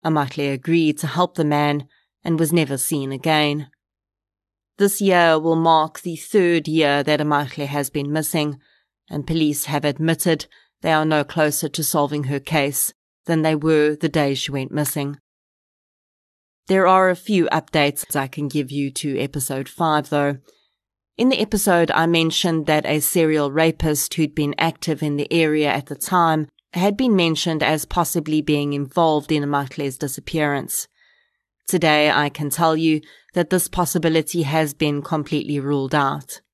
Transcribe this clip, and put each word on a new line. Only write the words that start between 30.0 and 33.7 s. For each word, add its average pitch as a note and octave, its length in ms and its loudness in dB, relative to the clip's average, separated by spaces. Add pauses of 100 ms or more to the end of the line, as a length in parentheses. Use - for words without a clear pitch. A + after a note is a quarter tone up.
Today, D3+ 440 2
I C#3+ 180 2
can D3 220 -6
tell D#3+ 260 2
you D#3+ 240 2 (320)
that F3 160 0
this F#3 200 0
possibility E3 760 0